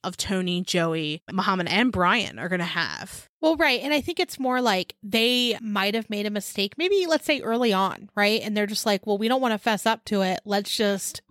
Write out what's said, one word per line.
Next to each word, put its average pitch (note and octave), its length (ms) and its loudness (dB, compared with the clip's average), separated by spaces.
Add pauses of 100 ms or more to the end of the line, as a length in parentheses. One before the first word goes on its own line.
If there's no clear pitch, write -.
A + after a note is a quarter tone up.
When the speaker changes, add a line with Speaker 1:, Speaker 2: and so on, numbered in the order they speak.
Speaker 1:
of F3+ 140 -8
Tony, F#3 440 -2
Joey, E3 720 -2
Muhammad, F#3+ 380 0
and A3+ 200 2
Brian F#3+ 480 2
are D3+ 120 -6
gonna F3+ 160 -2
have. - 640 -6 (100)
Speaker 2:
Well, D#4+ 160 2
right. C#4 260 2
And C#4+ 120 -2
I D4 80 2
think E4+ 180 -4
it's - 180 -4
more B3+ 220 0
like G3+ 420 0
they A3+ 600 2
might G#3 340 0
have A3 140 -4
made G#3 160 -4
a G#3+ 40 -4
mistake, G3+ 480 -4
maybe, F#4+ 300 2
let's D#4 180 2
say, D4+ 140 2
early A#3 320 2
on, F#3+ 420 0
right? G#3 280 2
And G#3 160 -4
they're G#3 100 2
just G#3 180 -4
like, G3+ 220 0
"Well, G#3 100 2
we A3 120 0
don't C4 120 2
wanna A3+ 160 2
fess G#3+ 280 -2
up A3 200 0
to G3+ 160 0
it. F#3 220 0
Let's G3+ 320 -2
just G3+ 560 -2